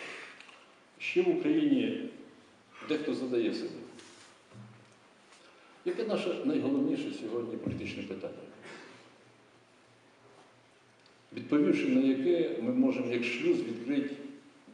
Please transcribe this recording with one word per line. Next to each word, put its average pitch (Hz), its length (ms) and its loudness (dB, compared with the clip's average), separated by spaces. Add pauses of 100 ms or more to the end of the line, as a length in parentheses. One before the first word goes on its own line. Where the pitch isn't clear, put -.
(1000)
ще - 240 2
в 185 60 2
Україні - 800 2 (800)
дехто 147 260 -2
задає 120 400 0
собі. - 160 -6 (2250)
Яке 180 200 -2
наше 196 300 0 (100)
найголовніше - 760 0
сьогодні 113 360 -6
політичне - 460 -6
питання? - 320 -8 (3000)
Відповівши - 560 4
на 127 120 6
яке, 135 600 4
ми 123 100 2
можемо 123 400 2
як 120 120 0
шлюз 127 380 2
відкрити 131 520 -2 (600)